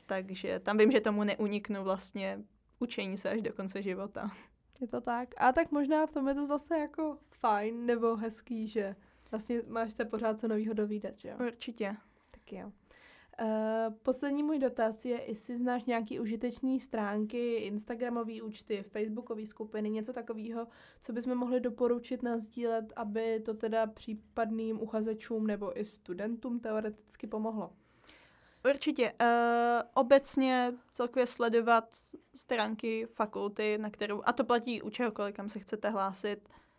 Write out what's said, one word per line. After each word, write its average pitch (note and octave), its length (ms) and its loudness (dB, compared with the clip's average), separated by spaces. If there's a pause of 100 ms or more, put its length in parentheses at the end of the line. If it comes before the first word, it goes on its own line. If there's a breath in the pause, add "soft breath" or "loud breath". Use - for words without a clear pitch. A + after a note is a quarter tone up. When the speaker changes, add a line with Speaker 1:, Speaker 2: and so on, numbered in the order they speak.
Speaker 1:
takže F#3+ 540 -4
tam G#3 180 2
vím, G#3+ 120 12
že C4 100 8
tomu G#3 240 2
neuniknu G#3 600 -2
vlastně F#3+ 560 -2 (380)
učení G3+ 400 -4
se F#3+ 120 -2
až G#3+ 120 0
do A3 100 -2
konce F#3+ 300 -6
života. G3 480 -4 (500 loud breath)
Speaker 2:
Je B3+ 80 -6
to A#3+ 120 -4
tak. B3 360 -2
A B3+ 160 6
tak E4 200 2
možná D4+ 340 4
v D#4 40 -2
tom C#4 180 0
je C#4 60 2
to C#4+ 120 -2
zase D4 320 -2
jako D4 400 -4 (120)
fajn A3+ 560 0
nebo A#3 300 2
hezký, A3 520 -6
že G3+ 280 -2 (340 soft breath)
vlastně A3+ 380 -2
máš A3+ 240 -4
se A#3 120 -4
pořád A3 360 -2
co A#3 80 -2
novýho A3 260 0
dovídat, G#3 440 -2
že - 100 -14
jo? - 80 -10 (100)
Speaker 1:
Určitě. A3+ 500 -6 (340 soft breath)
Speaker 2:
Tak - 220 -20
jo. G3 200 -12 (640 soft breath)
Eh, A3 520 0 (120)
poslední C#4 400 2
můj D4+ 160 2
dotaz A#3+ 460 2
je, A#3+ 260 -2
jestli A3+ 260 -8
znáš B3 280 0
nějaký A#3 360 0
užitečný A#3+ 600 -2
stránky, G#3+ 760 -2
Instagramové A3+ 880 -4
účty, G#3+ 400 -6
Facebookové A3 640 -6
skupiny, G#3+ 440 -6
něco A3 220 -4
takového, A#3 540 -6 (340 loud breath)
co - 120 -10
bychom A#3+ 220 -2
mohli B3 260 0
doporučit, A#3+ 640 0
nasdílet, A3+ 720 -2
aby A3 440 -2
to A3 140 -4
teda A3 320 0
případným A3 960 -4
uchazečům A3 640 -2
nebo G#3 340 -2
i G#3+ 40 -2
studentům A3+ 760 -6
teoreticky G#3+ 640 -4
pomohlo. G#3+ 460 -4 (960 soft breath)
Speaker 1:
Určitě. C#4 500 2
Eh, A#3 640 6 (120)
obecně C4 800 6 (200)
celkově B3 340 2
sledovat A#3 720 4 (380)
stránky A3 800 -2
fakulty, G#3+ 640 0
na G#3 120 -4
kterou, G#3 340 -4
a B3 80 4
to B3 120 2
platí A#3+ 380 2
u G#3 80 -8
čehokoliv, G#3 440 -2
kam G3+ 140 -8
se G#3 100 -8
chcete G#3 320 -4
hlásit, G3+ 580 -2 (300 soft breath)